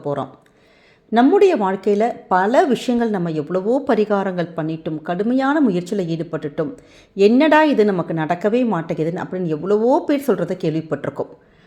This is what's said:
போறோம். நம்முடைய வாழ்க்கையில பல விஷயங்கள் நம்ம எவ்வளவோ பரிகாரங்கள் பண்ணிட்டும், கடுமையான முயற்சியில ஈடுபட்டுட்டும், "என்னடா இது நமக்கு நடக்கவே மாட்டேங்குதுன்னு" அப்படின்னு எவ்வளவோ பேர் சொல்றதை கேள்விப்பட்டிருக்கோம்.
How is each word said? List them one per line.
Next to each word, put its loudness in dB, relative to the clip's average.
போறோம். -6
நம்முடைய 4
வாழ்க்கையில 0
பல 2
விஷயங்கள் 0
நம்ம -2
எவ்வளவோ -2
பரிகாரங்கள் 0
பண்ணிட்டும், -6
கடுமையான -2
முயற்சியில -2
ஈடுபட்டுட்டும், -6
"என்னடா 6
இது 4
நமக்கு 0
நடக்கவே 0
மாட்டேங்குதுன்னு" -4
அப்படின்னு -6
எவ்வளவோ 0
பேர் -2
சொல்றதை -2
கேள்விப்பட்டிருக்கோம். -6